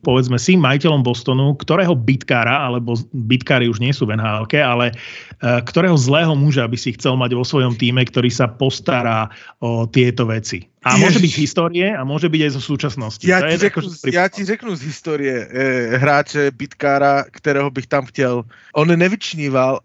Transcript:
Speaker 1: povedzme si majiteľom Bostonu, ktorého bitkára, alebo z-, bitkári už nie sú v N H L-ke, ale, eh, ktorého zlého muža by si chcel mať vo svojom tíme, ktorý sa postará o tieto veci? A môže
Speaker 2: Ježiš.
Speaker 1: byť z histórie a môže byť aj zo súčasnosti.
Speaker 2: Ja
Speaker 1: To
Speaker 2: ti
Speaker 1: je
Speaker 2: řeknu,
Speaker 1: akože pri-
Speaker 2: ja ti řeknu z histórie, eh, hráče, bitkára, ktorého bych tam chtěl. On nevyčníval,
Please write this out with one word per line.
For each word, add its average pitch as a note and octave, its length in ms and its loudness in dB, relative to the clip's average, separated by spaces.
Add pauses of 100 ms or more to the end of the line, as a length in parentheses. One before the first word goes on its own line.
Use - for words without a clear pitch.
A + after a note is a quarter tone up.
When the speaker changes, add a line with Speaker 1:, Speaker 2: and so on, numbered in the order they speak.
Speaker 1:
povedzme B2 320 2
si F#3 160 2
majiteľom C#3+ 480 2
Bostonu, C3 560 0
ktorého F3 320 0
bitkára, B2+ 720 0
alebo A#2+ 320 -2
z-, A2+ 160 -6
bitkári B2 560 0
už A2+ 160 -2
nie C3 80 0
sú C3+ 160 0
v G#2+ 80 -2
N A2 80 -2
H G#2+ 240 -2
L-ke, D3+ 160 2
ale, A#2+ 320 0
eh, - 720 -4
ktorého E3+ 320 2
zlého D3+ 400 2
muža C#3 320 2
by A#2+ 80 -4
si A#2+ 160 -6
chcel C3 240 0
mať B2 160 0
vo B2 80 0
svojom B2+ 320 0
tíme, B2 320 0
ktorý B2 240 0
sa B2 160 0
postará A#2+ 880 -2 (240)
o A#2 320 -2
tieto B2 400 2
veci? G#2+ 400 -8 (160)
A B2+ 80 4
môže F#3+ 240 6
Speaker 2:
Ježiš. F3+ 80 4
Speaker 1:
byť D3 80 0
z - 80 -2
histórie E3+ 480 0
a C3+ 160 -6
môže D3+ 240 -2
byť D#3 80 0
aj D3+ 160 0
zo C3+ 80 -6
súčasnosti. C3+ 640 -6
Speaker 2:
Ja F#3 160 2
Speaker 1:
To D#3 80 -2
Speaker 2:
ti - 0 -
Speaker 1:
je F3 160 0
Speaker 2:
řeknu, E3+ 160 -2
Speaker 1:
akože F#3+ 60 -8 (100)
pri- C3+ 160 -4
Speaker 2:
ja F3 160 2
ti G3+ 160 -10
řeknu A3 320 -6
z B2 80 -12
histórie, C#3+ 560 -6
eh, B2+ 560 -2
hráče, C#3+ 560 2
bitkára, C#3 800 0
ktorého C#3 320 -2
bych C3 240 -8
tam C#3 160 0
chtěl. B2 400 -2 (320)
On D3+ 80 4
nevyčníval, D#3 1000 0